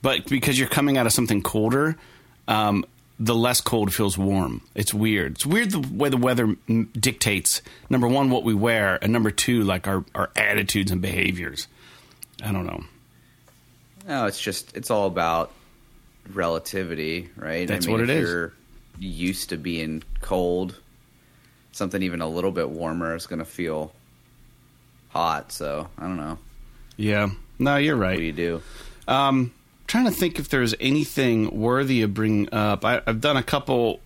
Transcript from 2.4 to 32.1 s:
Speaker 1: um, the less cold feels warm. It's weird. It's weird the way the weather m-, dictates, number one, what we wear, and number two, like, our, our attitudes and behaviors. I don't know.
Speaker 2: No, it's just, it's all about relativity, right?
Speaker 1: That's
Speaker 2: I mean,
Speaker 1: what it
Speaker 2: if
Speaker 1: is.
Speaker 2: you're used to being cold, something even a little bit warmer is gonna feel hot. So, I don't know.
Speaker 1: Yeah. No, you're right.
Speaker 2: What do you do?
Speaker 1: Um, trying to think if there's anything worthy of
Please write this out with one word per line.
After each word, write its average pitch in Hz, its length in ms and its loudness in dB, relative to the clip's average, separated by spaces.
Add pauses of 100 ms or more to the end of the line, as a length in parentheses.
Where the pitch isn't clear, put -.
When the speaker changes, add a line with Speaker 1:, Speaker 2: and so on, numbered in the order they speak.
Speaker 1:
um, 107 340 2 (340)
the 113 160 2
less 120 280 4
cold 104 320 0
feels 98 240 0
warm. 95 440 0 (140)
It's 104 180 -2
weird. 104 420 0
It's - 100 -4
weird 196 260 2
the 196 80 0
way 135 300 0
the 131 80 2
weather 120 360 4 (140)
m-, 113 220 2 (100)
dictates, 107 640 0 (280)
number 123 200 4
one, 135 200 4
what 127 140 2
we 117 100 2
wear, 104 480 4
and 107 120 2
number 110 180 4
two, 120 320 2
like, 95 240 2
our, 95 160 0 (100)
our - 220 -2
attitudes 104 560 2
and 90 100 0
behaviors. 90 680 -2 (760)
I 104 80 -4
don't 95 140 -2
know. - 180 -8 (1200)
Speaker 2:
No, 139 200 -2
it's 98 160 -4
just, - 340 -8
it's - 160 -6
all 101 160 2
about 82 460 0 (800)
relativity, 85 1040 -4
right? 82 280 -4
Speaker 1:
That's 95 200 -2
Speaker 2:
I - 20 -4
mean, 110 140 2
Speaker 1:
what 120 80 0
it - 0 -
Speaker 2:
if 147 140 2
Speaker 1:
is. 85 60 0
Speaker 2:
you're 85 240 -4 (460)
used 90 500 -4
to 90 80 -6
being 80 460 -6 (180)
cold, 92 560 -2 (960)
something 95 300 -4
even 85 200 -2
a 80 60 -4
little 90 240 -2
bit 82 180 -2
warmer 82 460 -4
is 82 120 -10
gonna 82 180 -8
feel 78 480 -6 (1160)
hot. 80 420 -2
So, 76 460 -8
I - 60 -12
don't 90 140 -6
know. 78 200 -8 (600)
Speaker 1:
Yeah. 104 320 2 (300)
No, 143 180 2
you're 147 180 2
right. 95 160 2
Speaker 2:
What 92 80 0
do 82 40 -4
you 80 100 -4
do? 85 280 -4 (460)
Speaker 1:
Um, 135 460 2 (340)
trying 247 180 2
to 214 60 2
think 170 280 -2
if 143 100 -8
there's 120 300 2
anything 131 800 2
worthy 123 440 2
of 104 100 0